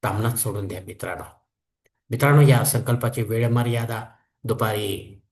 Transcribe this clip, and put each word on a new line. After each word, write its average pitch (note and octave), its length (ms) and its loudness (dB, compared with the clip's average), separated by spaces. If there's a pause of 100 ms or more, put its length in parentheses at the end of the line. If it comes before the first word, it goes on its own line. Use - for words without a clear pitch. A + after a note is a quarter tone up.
तामणात A2 300 -2
सोडून G2+ 340 -6
द्या F#2 120 -10
मित्रांनो. F#2 440 -12 (840)
मित्रांनो, C#3 300 4
या C3+ 240 6
संकल्पाची A#2+ 580 -2
वेळ A2+ 260 0
मर्यादा A#2 560 -2 (400)
दुपारी G#2 880 -4